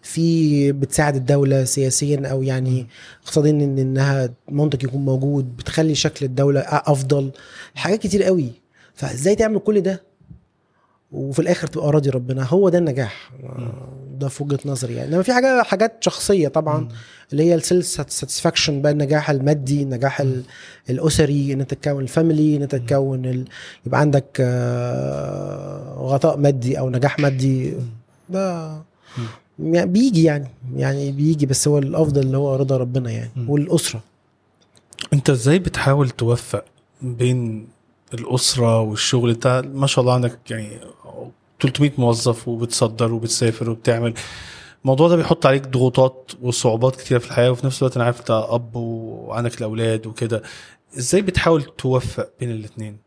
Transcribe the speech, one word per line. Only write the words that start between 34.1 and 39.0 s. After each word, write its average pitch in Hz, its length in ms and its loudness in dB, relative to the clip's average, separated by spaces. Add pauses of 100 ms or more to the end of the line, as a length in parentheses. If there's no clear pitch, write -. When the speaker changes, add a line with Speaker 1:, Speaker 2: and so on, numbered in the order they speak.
Speaker 2:
أنت 143 180 2
إزاي 135 280 4
بتحاول 139 520 0
توفق 117 540 -2 (380)
بين 120 640 -2 (460)
الأسرة 117 680 0
والشغل؟ 117 500 0